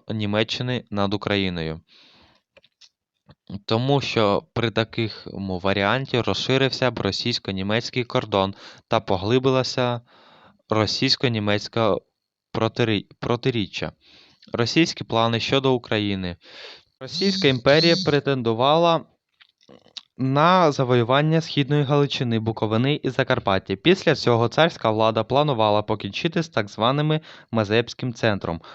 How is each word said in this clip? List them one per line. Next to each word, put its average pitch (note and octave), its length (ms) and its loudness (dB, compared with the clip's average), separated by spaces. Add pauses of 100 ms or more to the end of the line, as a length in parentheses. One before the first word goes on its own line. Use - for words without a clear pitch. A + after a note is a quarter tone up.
Німеччини A2 840 -4
над G2+ 240 -2
Україною. F2+ 680 -4 (1900)
Тому B2+ 340 2
що G#2 420 0 (120)
при A2+ 160 -2
такому G#2 880 -6
варіанті G2+ 600 0
розширився B2+ 720 0
б A#2 80 -6
російсько-німецький G#2 1080 -4
кордон G#2+ 500 0 (340)
та A2+ 120 2
поглибилося B2 1000 0 (680)
російсько-німецьке G#2+ 1300 0 (560)
протирі-, A2 540 -2 (140)
протиріччя. A#2+ 720 -4 (600)
Російські B2 520 0
плани A#2 360 2
щодо C3+ 320 0
України. G2+ 640 -4 (640)
Російська F3+ 480 -2
імперія D3 460 4 (120)
претендувала C#3 920 2 (1160)
на D3+ 540 4
завоювання C3 680 2
Східної D3 420 0
Галичини, C3+ 560 0
Буковини A2 640 0
і - 80 -2
Закарпаття. A#2+ 640 0
Після E3+ 380 2
цього A#2+ 340 2
царська D#3 420 2
влада A2 340 2
планувала A2 580 2
покінчити A2 600 -4
з D#3+ 60 -8
так G#2 200 -4
званими D3 520 0 (300)
Мазепським A2+ 640 -2
центром, G2 460 -2 (140)